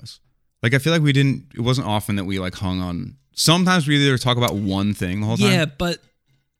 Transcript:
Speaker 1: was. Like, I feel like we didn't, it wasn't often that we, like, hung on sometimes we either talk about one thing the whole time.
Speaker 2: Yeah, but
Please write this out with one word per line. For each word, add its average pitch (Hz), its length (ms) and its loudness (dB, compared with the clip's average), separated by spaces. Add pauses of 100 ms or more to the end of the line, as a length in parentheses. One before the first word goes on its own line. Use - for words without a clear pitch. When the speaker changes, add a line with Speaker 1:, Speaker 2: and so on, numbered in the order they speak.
Speaker 1:
was. - 180 -20 (420)
Like, 120 120 2
I 139 60 4
feel 160 120 0
like 170 120 2
we 143 100 4
didn't, 135 320 2 (100)
it - 60 -6
wasn't 127 260 0
often 104 300 -2
that 92 80 -4
we, 95 140 -4
like, 92 160 -6
hung 92 260 -4
on 90 340 -8 (180)
sometimes 175 540 2
we 147 100 2
either 139 200 2
talk 127 200 0
about 113 180 0
one 101 380 -2
thing 95 280 -4
the 104 60 -2
whole 113 100 0
time. 202 140 2
Speaker 2:
Yeah, 170 140 2
but 175 320 -6 (640)